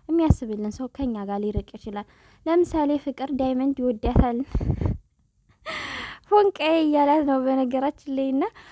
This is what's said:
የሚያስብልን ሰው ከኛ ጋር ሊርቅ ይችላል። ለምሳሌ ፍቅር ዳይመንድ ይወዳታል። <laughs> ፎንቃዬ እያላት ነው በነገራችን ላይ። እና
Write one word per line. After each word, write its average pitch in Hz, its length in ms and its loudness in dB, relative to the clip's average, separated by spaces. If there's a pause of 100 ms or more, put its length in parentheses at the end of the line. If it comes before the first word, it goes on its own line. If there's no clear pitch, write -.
የሚያስብልን 240 600 0
ሰው 254 180 -8
ከኛ 254 340 -6
ጋር 202 160 -4
ሊርቅ 208 320 -4
ይችላል። 208 360 -12 (380)
ለምሳሌ 320 540 2
ፍቅር 269 340 -8
ዳይመንድ 262 440 0
ይወዳታል። 247 680 0
<laughs> - 500 -2 (1300)
ፎንቃዬ 381 540 4
እያላት 294 440 4
ነው 277 180 2
በነገራችን 262 720 0
ላይ። 269 160 0
እና 269 140 0 (280)